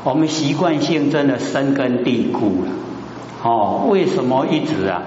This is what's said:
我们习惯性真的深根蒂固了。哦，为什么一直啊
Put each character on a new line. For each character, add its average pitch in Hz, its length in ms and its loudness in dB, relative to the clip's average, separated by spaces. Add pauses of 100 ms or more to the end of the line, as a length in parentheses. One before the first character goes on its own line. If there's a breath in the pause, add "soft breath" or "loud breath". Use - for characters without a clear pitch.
我 135 100 0
们 156 140 2
习 143 260 0
惯 156 280 0
性 147 280 2
真 143 180 2
的 127 120 2
深 139 340 0
根 123 300 0
蒂 120 220 0
固 95 380 0
了。 - 80 -4 (680)
哦， 208 480 0
为 190 160 4
什 185 180 0
么 131 220 2
一 151 140 2
直 95 280 -2
啊 87 200 -2